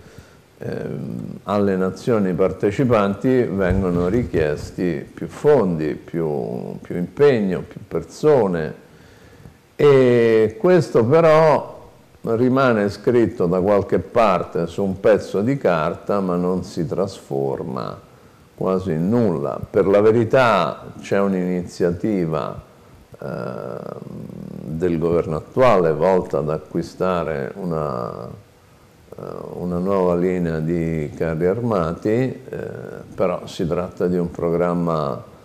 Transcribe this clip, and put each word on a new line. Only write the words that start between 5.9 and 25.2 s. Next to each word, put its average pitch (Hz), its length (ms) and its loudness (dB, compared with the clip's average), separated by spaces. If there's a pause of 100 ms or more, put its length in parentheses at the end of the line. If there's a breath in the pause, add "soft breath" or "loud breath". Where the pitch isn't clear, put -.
più, 60 840 -6
più - 160 -12
impegno, 95 640 2
più - 260 -16
persone, 90 840 0 (1000 loud breath)
e 120 840 6
questo 175 440 4
però 156 720 4 (540)
rimane 120 640 2
scritto 113 560 2
da 90 140 2
qualche 101 400 2
parte 92 680 0
su 98 180 -6
un 95 160 -4
pezzo 98 420 2
di 131 160 0
carta, 85 640 0
ma 90 140 -2
non 90 280 0
si - 240 -6
trasforma 67 1120 -6 (560 loud breath)
quasi 92 380 -2
in 82 160 0
nulla. 92 500 0 (100)
Per 98 160 2
la 101 160 4
verità 110 840 2 (140)
c'è 104 200 -2
un'iniziativa, 90 1400 -2 (600 loud breath)
ehm, 60 560 -10 (840)
del 82 340 -2
governo 80 380 0